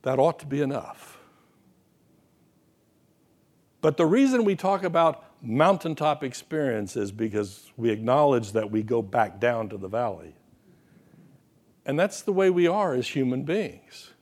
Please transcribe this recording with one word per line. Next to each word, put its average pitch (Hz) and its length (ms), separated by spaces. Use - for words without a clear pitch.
That 131 160
ought 160 200
to - 60
be 143 160
enough. - 580
But 156 160
the 170 80
reason 254 380
we 202 120
talk 190 280
about 165 420
mountaintop 151 800
experience 123 720
is 104 160
because 107 680
we 117 120
acknowledge 120 640
that 107 180
we 110 140
go 117 180
back 98 380
down 113 300
to 107 80
the 95 100
valley. 95 480
And 139 120
that's 196 240
the 208 100
way 190 200
we 175 160
are 185 260
as 127 140
human 131 360
beings. - 680